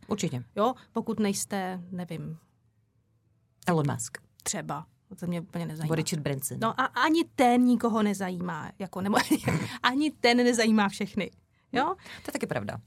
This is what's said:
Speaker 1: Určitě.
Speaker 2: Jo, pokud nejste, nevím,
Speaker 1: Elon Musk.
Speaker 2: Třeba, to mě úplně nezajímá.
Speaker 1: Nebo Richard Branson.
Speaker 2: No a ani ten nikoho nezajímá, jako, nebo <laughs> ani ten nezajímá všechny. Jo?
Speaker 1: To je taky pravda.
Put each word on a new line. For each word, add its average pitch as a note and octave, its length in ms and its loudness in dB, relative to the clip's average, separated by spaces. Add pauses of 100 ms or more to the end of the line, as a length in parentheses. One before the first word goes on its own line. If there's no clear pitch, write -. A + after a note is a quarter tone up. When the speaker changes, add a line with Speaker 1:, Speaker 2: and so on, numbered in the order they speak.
Speaker 1:
Určitě. C3 360 -4 (120)
Speaker 2:
Jo, A#3 180 2 (180)
pokud A3 280 -2
nejste, F#3+ 680 -2
nevím, D#3+ 480 -8 (1300)
Speaker 1:
Elon D#3+ 260 2
Musk. - 260 -8 (240)
Speaker 2:
Třeba, D#3 440 -6 (340)
to F3 60 -6
mě E3+ 140 -2
úplně E3+ 260 -6
nezajímá. D#3 180 -6
Speaker 1:
Nebo D#3 100 0
Richard D#3 280 0
Branson. C3+ 400 -4
Speaker 2:
No A3+ 180 0
a C4+ 40 2
ani D#4 400 2
ten B3 400 4
nikoho A#3 380 4
nezajímá, F#3 760 -2
jako, - 220 -8
nebo G3+ 160 0
<laughs> - 680 0
ani C#4+ 280 2
ten A#3+ 260 4
nezajímá A3 520 4
všechny. G3 420 -4 (420)
Jo? D4+ 220 0
Speaker 1:
To - 340 -16
je - 40 -8
taky - 140 -4
pravda. A#2 400 -4